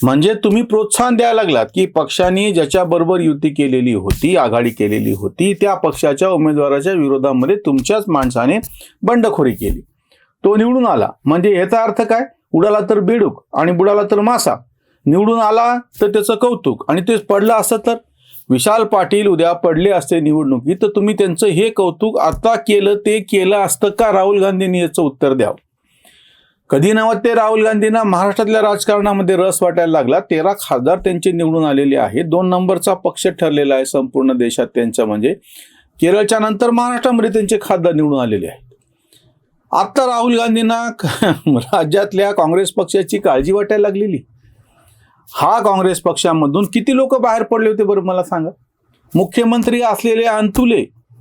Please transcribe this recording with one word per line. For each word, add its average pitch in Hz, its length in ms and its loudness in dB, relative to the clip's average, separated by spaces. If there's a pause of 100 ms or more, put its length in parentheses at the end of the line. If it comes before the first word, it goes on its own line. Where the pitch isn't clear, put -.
म्हणजे 147 320 2
तुम्ही 214 280 0
प्रोत्साहन 233 540 0
द्यायला 233 260 2
लागलात 135 320 0
की 185 120 0
पक्षाने 185 680 0
ज्याच्याबरोबर 170 680 0
युती 156 280 0
केलेली 131 460 0
होती, 101 420 -2
आघाडी 120 340 0
केलेली 107 420 -2
होती, 101 420 -2
त्या 196 200 0
पक्षाच्या 156 540 -2
उमेदवाराच्या 147 640 0
विरोधामध्ये 139 640 0
तुमच्याच 156 520 -2
माणसाने 131 500 0 (440)
बंडखोरी 214 500 0
केली, 95 280 -4 (640)
तो 202 120 4
निवडून 240 300 2
आला. 135 220 0 (160)
म्हणजे 175 320 2
याचा 185 260 0
अर्थ 226 200 -2
काय? 226 180 0 (320)
उडाला 208 280 2 (100)
तर 208 100 2
बेडूक 208 520 -2
आणि 165 200 0
बुडाला 202 300 2
तर 208 180 0
मासा. 208 340 0 (520)
निवडून 214 340 2
आला 233 380 0 (220)
तर 208 80 2
त्याचं 208 260 0
कौतुक 220 560 -2
आणि 170 100 0
ते 220 160 0
पडलं 202 380 0
असतं 220 220 0
तर? 233 180 -2 (540)
विशाल 208 360 2
पाटील 202 420 0
उद्या 170 260 2
पडले 170 380 0
असते 170 300 0
निवडणुकीत, 147 640 0
तर 220 40 2
तुम्ही 208 280 0
त्यांचं 196 320 0
हे 202 240 2
कौतुक 202 480 -2
आता 165 360 0
केलं, 208 400 0
ते 208 260 -2
केलं 190 360 0
असतं 202 320 0
का? 208 240 0
राहुल 196 280 2
गांधींनी 190 400 0
याचं 170 220 -2
उत्तर 143 320 0
द्यावं. 120 200 -2 (1160)
कधी 151 220 2
नव्हते 220 420 0
राहुल 220 300 2
गांधींना 220 380 0
महाराष्ट्रातल्या 202 580 0
राजकारणामध्ये 202 760 0
रस 185 260 0
वाटायला 170 300 0
लागला. 147 280 2
तेरा 170 320 -2
खासदार 156 460 -2
त्यांचे 180 340 -2
निवडून 160 320 0
आलेले 139 320 2
आहेत. 123 280 -2
दोन 175 240 0
नंबरचा 185 460 0
पक्ष - 320 -4
ठरलेला 147 480 0
आहे 131 100 0
संपूर्ण 135 480 -2
देशात 120 340 -2
त्यांचा, 117 380 -2
म्हणजे 107 300 -2 (680)
केरळच्या 208 380 2
नंतर 214 320 0
महाराष्ट्रामध्ये 240 600 0
त्यांचे 208 320 0
खासदार 175 300 0
निवडून 147 280 0
आलेले 104 260 -2
आहेत. - 280 -16 (960)
आता 196 340 0
राहुल 240 320 0
गांधींना 233 520 -2 (120)
<laughs> 160 460 -2
राज्यातल्या 190 840 0
काँग्रेस 180 400 0
पक्षाची 196 460 -2
काळजी 151 340 0
वाटायला 208 360 0
लागलेली. 196 300 -4 (1160)
हा 196 280 0
काँग्रेस 190 380 0
पक्षामधून 160 640 0
किती 233 320 -2
लोक 262 240 0
बाहेर 226 220 0
पडले 220 280 0
होते 214 140 -2
बरं, 185 180 0
मला 180 200 -2
सांगा? 170 280 -6 (640)
मुख्यमंत्री 233 680 0
असलेले 226 420 0
अंतुले, 220 600 0 (360)